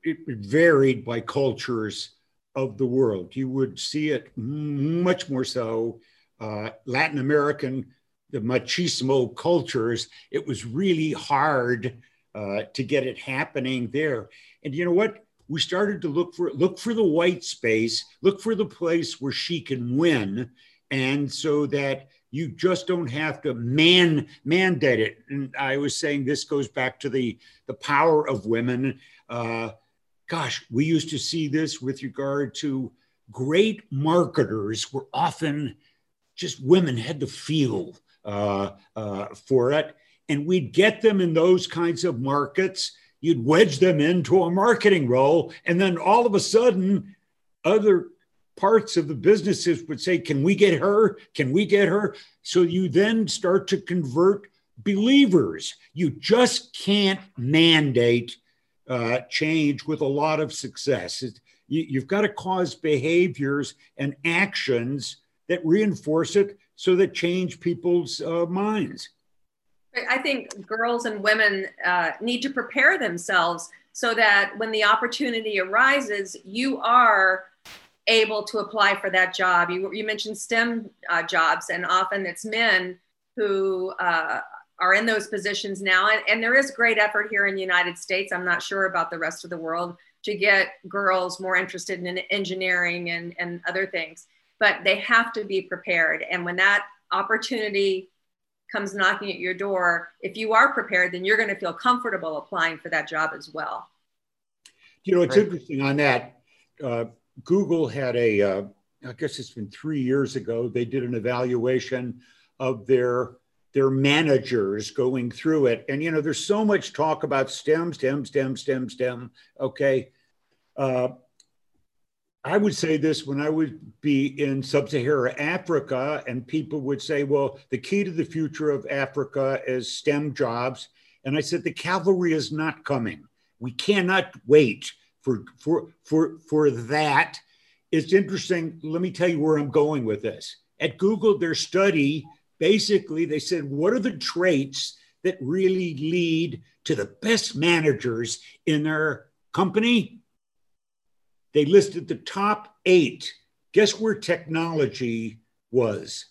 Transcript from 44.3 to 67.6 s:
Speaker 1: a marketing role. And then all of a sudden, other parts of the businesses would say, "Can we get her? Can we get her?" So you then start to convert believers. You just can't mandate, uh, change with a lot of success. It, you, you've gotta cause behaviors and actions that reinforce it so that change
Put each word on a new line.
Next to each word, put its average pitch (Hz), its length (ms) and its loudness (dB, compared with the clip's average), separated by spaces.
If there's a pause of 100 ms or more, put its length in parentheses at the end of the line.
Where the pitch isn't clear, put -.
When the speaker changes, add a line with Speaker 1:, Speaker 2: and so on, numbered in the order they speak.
Speaker 1:
a 170 80 0
marketing 190 580 4
role. 143 440 4 (120)
And 170 160 2
then 185 180 2
all 233 280 4
of 202 80 2
a 196 60 4
sudden, 196 760 2 (480)
other 202 440 4 (500)
parts 214 380 2
of 151 120 0
the 151 60 -4
businesses 175 720 2
would 147 160 -10
say, 180 180 0
"Can 143 240 -2
we 190 120 4
get 190 260 4
her? 202 380 2 (160)
Can 131 180 -2
we 196 120 2
get 196 240 4
her?" 202 280 0 (260)
So - 200 2
you 175 260 2
then 208 400 2
start 190 400 0
to 190 120 0
convert 175 680 0 (300)
believers. 196 960 4 (200)
You 156 160 0
just - 680 2
can't 196 440 2 (160)
mandate, 127 1000 4 (520)
uh, 120 400 -2
change 156 560 0
with 151 160 -4
a 147 60 0
lot 151 340 0
of 147 120 -4
success. 104 680 -4
It, 117 180 -10 (280)
you, 156 200 -2
you've 131 180 -4
gotta 202 220 0
cause 185 460 -4
behaviors 143 1000 0 (220)
and 139 280 -6
actions 143 920 -2 (300)
that 175 160 -2
reinforce 165 720 2
it 202 220 2 (180)
so 185 200 2
that 190 180 2
change 175 460 -2